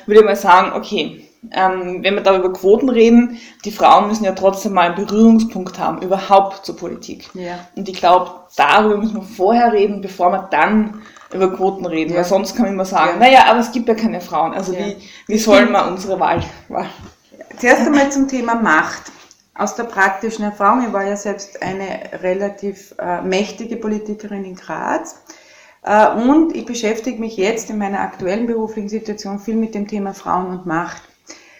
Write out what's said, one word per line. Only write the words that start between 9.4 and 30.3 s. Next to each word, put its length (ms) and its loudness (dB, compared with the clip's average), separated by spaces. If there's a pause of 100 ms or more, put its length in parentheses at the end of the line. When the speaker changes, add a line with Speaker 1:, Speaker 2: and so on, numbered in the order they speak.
Speaker 1:
reden, 280 0
bevor 320 0
wir 180 -4
dann 520 0 (300)
über 220 0
Quoten 320 -2
reden. 240 -4
Speaker 2:
Ja. 60 -2
Speaker 1:
Weil 80 0
sonst 320 -2
kann 80 0
man 100 -2
immer 100 -2
sagen, 360 0
Speaker 2:
Ja. 80 8
Speaker 1:
„Naja, 200 8
aber 120 4
es 100 -2
gibt 160 -6
ja 80 2
keine 260 -4
Frauen.“ 340 -4
Also 180 -6
Speaker 2:
Ja. 140 -6
Speaker 1:
wie, 100 -8 (320)
wie 60 -2
Speaker 2:
Das 100 0
Speaker 1:
sollen 240 6
Speaker 2:
stimmt. 100 -2
Speaker 1:
wir 80 2
unsere 320 -6
Wahl, 240 0 (260)
Wahl? 180 -6 (720)
Speaker 2:
Zuerst 260 4
einmal 240 4
zum 160 0
Thema 300 -2
Macht. 460 0 (520)
Aus 220 -6
der 80 -8
praktischen 600 -2
Erfahrung, 440 0
ich 40 -8
war 120 -2
ja 120 -4
selbst 460 -10
eine 600 -10
relativ, 760 -6
äh, 240 -6
mächtige 540 -4
Politikerin 680 -8
in 120 -14
Graz. 680 -8 (600)
Äh, 240 4
und 480 2
ich 100 -8
beschäftige 540 -4
mich 160 -8
jetzt 340 -2
in 80 -6
meiner 220 -4
aktuellen 480 -4
beruflichen 400 -4
Situation 500 -8
viel 160 -8
mit 220 -4
dem 100 -6
Thema 260 -6
Frauen 360 -4